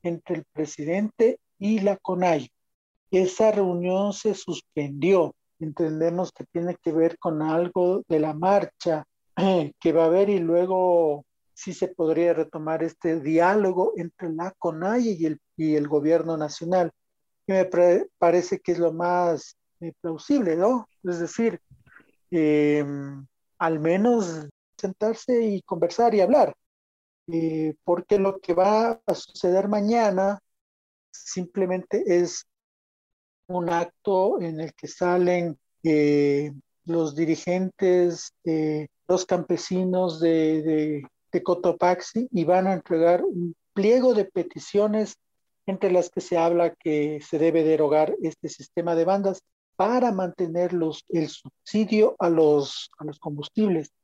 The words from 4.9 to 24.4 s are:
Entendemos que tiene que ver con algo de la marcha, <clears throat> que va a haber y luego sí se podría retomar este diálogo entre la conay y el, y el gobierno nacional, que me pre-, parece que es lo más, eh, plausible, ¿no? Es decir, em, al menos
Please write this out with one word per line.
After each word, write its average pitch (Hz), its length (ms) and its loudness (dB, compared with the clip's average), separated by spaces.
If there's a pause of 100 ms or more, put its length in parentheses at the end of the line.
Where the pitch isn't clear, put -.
Entendemos 160 720 -4
que - 140 -16
tiene 175 360 -6
que 165 100 -2
ver 165 280 2
con 156 220 -4
algo 175 640 0
de 160 120 0
la 156 140 -2
marcha, 165 720 0 (300)
<clears throat> 180 440 0
que 165 120 0
va 165 120 4
a 165 40 4
haber 196 220 4
y 196 100 0
luego 175 880 2 (280)
sí - 200 -12
se 180 160 -4
podría 165 440 0
retomar 160 500 -4
este 165 360 -4
diálogo 180 760 2
entre 170 320 -10
la 170 280 -8
conay 190 640 -2
y 165 60 -2
el, 156 140 -4 (180)
y 156 180 0
el 147 120 0
gobierno 160 500 0
nacional, 165 540 -2 (540)
que 196 80 -2
me 185 120 2
pre-, 175 420 4 (100)
parece 180 420 2
que - 120 -4
es 165 80 -2
lo 170 140 0
más, 175 640 -2 (240)
eh, 170 180 -12
plausible, 170 560 -2
¿no? 220 320 0 (160)
Es 175 160 -4
decir, 175 400 -2 (720)
em, 147 920 0 (320)
al 165 220 -2
menos 175 680 0 (300)